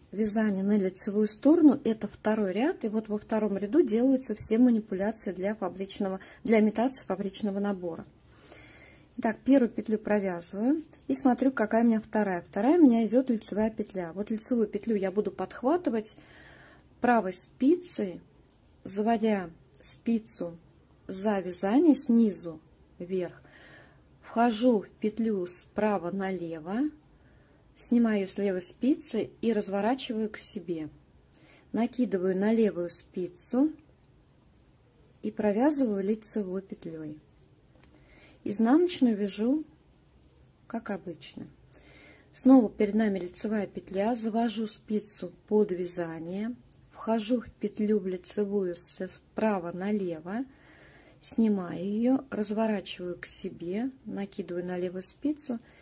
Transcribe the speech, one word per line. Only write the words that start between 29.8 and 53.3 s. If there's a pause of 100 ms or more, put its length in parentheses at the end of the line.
к
себе. (840)
Накидываю
на
левую
спицу (1500)
и
провязываю
лицевой
петлёй. (1300)
Изнаночную
вяжу, (1040)
как
обычно. (880)
Снова
перед
нами
лицевая
петля,
завожу
спицу (160)
под
вязание, (360)
вхожу
в
петлю
в
лицевую
с-,
справа
налево, (800)
снимаю
её,
разворачиваю
к
себе, (140)